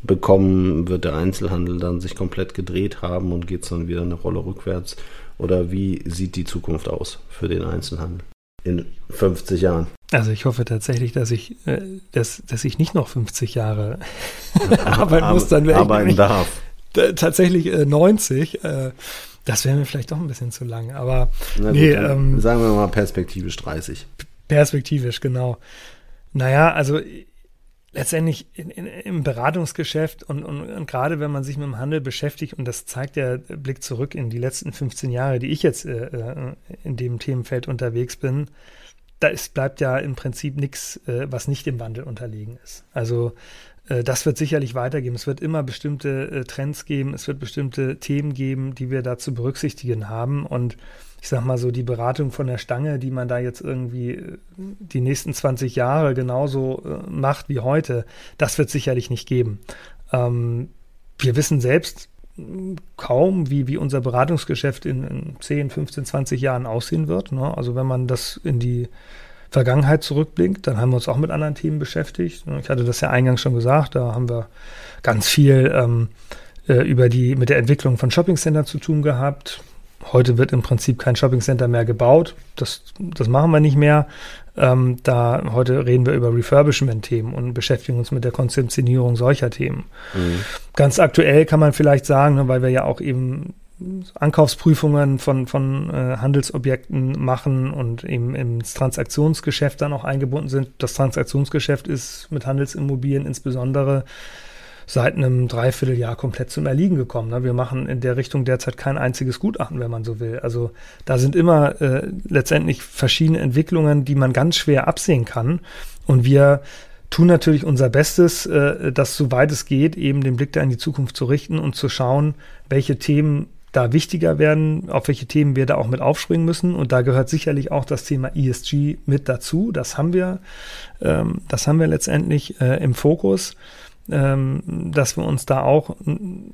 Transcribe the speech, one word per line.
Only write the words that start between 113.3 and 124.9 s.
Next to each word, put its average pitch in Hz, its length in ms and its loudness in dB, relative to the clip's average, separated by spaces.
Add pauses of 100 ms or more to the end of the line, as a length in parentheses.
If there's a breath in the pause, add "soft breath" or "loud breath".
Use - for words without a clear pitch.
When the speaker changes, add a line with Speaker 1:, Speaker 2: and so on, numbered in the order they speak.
Speaker 2:
Entwicklungen, 147 640 2
die 135 120 0
man 131 180 4
ganz 147 220 2
schwer 143 320 2
absehen 131 380 2
kann. 131 340 -2 (480 loud breath)
Und 131 180 6
wir 139 380 8 (480 loud breath)
tun 170 160 6
natürlich 160 380 6
unser 131 240 4
Bestes, 156 580 4
äh, 143 440 2
das, 135 240 0
soweit 135 360 2
es - 160 -6
geht, 147 280 2
eben 143 280 0
den 127 140 0
Blick 139 160 -2
da 156 80 2
in 139 100 2
die 120 60 -2
Zukunft 139 380 -4
zu 135 100 -2
richten 147 340 0
und 147 160 -2
zu - 120 -4
schauen, 139 460 0 (340 loud breath)
welche 139 300 0
Themen 151 480 2 (260)
da 123 220 2
wichtiger 160 460 2
werden, 156 500 2
auf - 180 -2